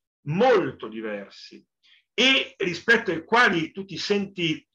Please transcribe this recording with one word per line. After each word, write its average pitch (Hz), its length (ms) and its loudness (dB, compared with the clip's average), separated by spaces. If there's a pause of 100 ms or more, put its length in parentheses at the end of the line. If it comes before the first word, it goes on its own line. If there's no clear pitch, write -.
(260)
molto 165 640 2
diversi 107 760 -12 (480)
e - 460 2
rispetto 190 520 0
ai 160 140 -4
quali 208 460 2
tu 190 140 -12
ti 175 120 -12
senti 185 800 -4